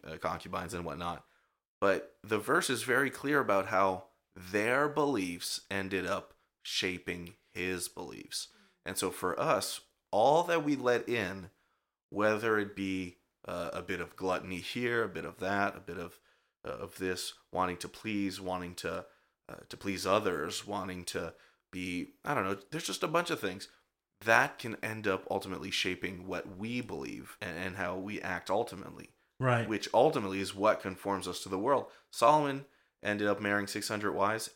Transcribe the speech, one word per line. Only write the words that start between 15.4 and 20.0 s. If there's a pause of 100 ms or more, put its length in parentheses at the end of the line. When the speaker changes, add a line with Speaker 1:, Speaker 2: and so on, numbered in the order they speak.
Speaker 1:
a
bit
of, (460)
uh,
of
this, (180)
wanting
to
please,
wanting
to, (440)
uh, (140)
to
please